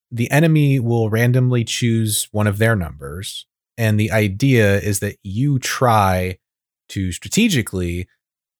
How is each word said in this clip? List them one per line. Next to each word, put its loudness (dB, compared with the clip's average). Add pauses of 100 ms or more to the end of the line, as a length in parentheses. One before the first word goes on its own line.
(100)
the -4
enemy 4
will 0
randomly 2
choose -2
one 0
of -2
their 2
numbers. -10 (320)
And 0
the 0
idea 2
is -4
that -6
you -2
try 0 (520)
to -4
strategically -2 (520)